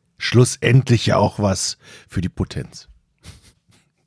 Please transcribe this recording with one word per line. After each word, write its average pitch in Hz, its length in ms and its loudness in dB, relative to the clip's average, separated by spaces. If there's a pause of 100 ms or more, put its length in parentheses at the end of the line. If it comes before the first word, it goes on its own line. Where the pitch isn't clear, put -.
(180)
schlussendlich 120 880 2
ja - 100 0
auch - 240 0
was 95 380 -4 (320)
für - 100 -8
die 90 80 -4
Potenz. - 600 -10 (1160)